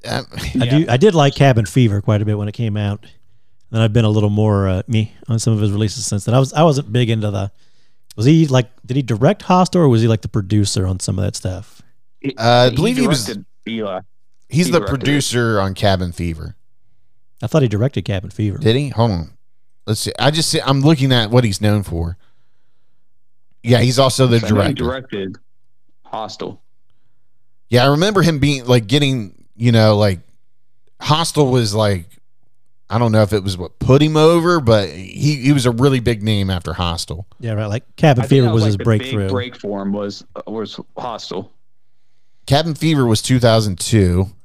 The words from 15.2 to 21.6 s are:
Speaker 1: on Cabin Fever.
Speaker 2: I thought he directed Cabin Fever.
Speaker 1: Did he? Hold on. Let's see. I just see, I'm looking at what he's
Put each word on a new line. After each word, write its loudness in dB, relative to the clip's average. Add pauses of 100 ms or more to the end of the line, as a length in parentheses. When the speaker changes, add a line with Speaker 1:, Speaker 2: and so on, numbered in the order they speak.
Speaker 1:
on -2
Cabin 0
Fever. -8 (880)
Speaker 2:
I -6
thought 2
he 2
directed -2
Cabin -6
Fever. -4
Speaker 1:
Did 2
he? -2
Hold 0
on. -6 (560)
Let's -4
see. -6
I 2
just -2
see, 0
I'm 0
looking 4
at 0
what 4
he's -2